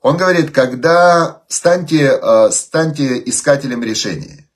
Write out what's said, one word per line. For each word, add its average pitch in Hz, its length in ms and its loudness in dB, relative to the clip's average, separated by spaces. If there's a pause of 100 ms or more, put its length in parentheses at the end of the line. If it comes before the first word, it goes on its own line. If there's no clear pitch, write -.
Он 139 160 0
говорит, 175 320 0
когда 160 960 2
станьте, 156 720 0
э, 110 280 4
станьте 143 720 -4
искателем 123 580 -2
решений. 110 720 -8